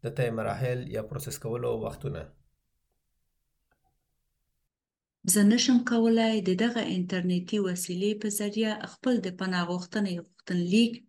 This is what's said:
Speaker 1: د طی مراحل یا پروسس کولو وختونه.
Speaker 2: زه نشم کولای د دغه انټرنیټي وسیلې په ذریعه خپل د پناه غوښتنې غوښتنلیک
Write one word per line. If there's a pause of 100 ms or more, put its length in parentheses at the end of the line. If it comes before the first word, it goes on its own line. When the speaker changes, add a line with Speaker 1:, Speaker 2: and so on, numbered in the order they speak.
Speaker 1:
د
طی
مراحل (160)
یا
پروسس
کولو (100)
وختونه. (3000)
Speaker 2:
زه
نشم (120)
کولای (120)
د
دغه (140)
انټرنیټي
وسیلې (100)
په (120)
ذریعه (200)
خپل
د
پناه
غوښتنې (100)
غوښتنلیک (160)